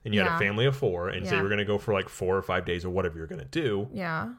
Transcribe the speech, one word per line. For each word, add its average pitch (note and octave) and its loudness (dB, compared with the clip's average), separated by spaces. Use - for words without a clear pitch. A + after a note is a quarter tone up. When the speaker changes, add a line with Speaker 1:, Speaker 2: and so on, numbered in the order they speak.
Speaker 1:
and G#2+ -2
you G#2+ 6
had F#2 4
a - 2
Speaker 2:
Yeah. E3 0
Speaker 1:
family G#2 2
of C3+ 4
four F#2 0
and F#2 -4
say G2+ 0
Speaker 2:
Yeah. G2 2
Speaker 1:
we're G2 2
gonna G#2 0
go G#2 2
for, - -2
like, F#2+ 2
four F#2+ 0
or F#2+ 0
five F#2 0
days F2 -2
or F#2 -4
whatever F2+ 0
you're D#2+ -8
gonna D3 -10
do. A#2 0
Speaker 2:
Yeah. F3+ -4